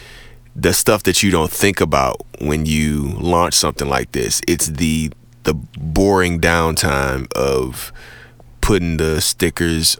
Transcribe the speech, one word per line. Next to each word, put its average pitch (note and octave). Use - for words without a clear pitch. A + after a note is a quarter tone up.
the F#2
stuff G#2+
that F#2
you G2
don't D#2+
think G2
about C#2+
when D2+
you D2+
launch E2+
something D2
like B1+
this. B1
It's E2
the, D#2
the D#2+
boring E2+
downtime D#2
of C2
putting F2
the D#2
stickers E2